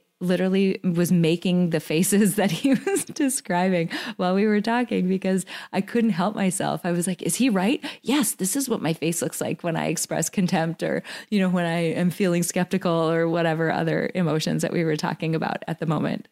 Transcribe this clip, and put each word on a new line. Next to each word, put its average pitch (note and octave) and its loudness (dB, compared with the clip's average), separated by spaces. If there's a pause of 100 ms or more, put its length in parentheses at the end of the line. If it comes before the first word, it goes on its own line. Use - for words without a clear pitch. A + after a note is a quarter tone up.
(200)
literally F#3 2
was F3 2
making F3 4
the D#3+ 0
faces G3 2
<laughs> G#3 0
that F#3+ 4
he C4+ 0
was F#4+ 0
describing F#3 0 (260)
while F#3 0
we G3+ 2
were G#3 2
talking A3+ 0
because F#3+ 0 (260)
I G3 -2
couldn't A3+ 0
help F#3 0
myself. D#3 -2
I F3 0
was F3 0
like, F#3 -4
"Is - -2
he B3+ 2
right? G3 0 (160)
Yes, C4 0
this F#3+ -2
is C4+ -4
what - -2
my D#3+ 0
face E3 -2
looks - -6
like - -4
when E3 -2
I - -2
express D#3+ -2
contempt E3 0
or, - -2 (260)
you G#3 2
know, F#3 2
when F3 0
I E3 0
am F3+ 0
feeling F3 0
skeptical F3+ 0
or E3 2
whatever E3 0
other D#3+ 0
emotions D#3 0
that - -2
we F3 0
were D#3 0
talking D#3+ -2
about - -4
at E3 -6
the - -6
moment." D3 -2